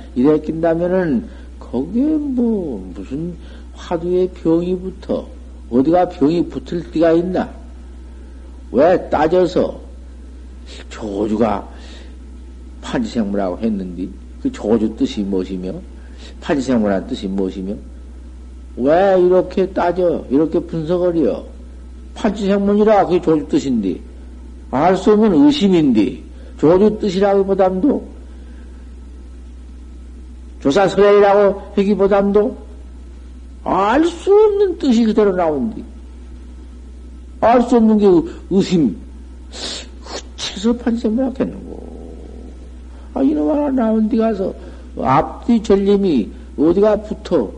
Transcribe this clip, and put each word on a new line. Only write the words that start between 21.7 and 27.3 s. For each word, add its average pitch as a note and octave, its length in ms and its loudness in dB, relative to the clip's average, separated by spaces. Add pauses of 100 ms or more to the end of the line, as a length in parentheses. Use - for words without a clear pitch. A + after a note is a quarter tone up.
판치생물이라 G3+ 920 4
그게 E3+ 140 2
조주 D#3+ 280 2
뜻인데, A#2+ 520 0 (680)
알 E3 260 4
수 G#3+ 160 4
없는 G3+ 340 6
의심인데, D3 760 4 (360)
조주 F#3+ 400 6
뜻이라기보담도, G3 1200 2 (2500)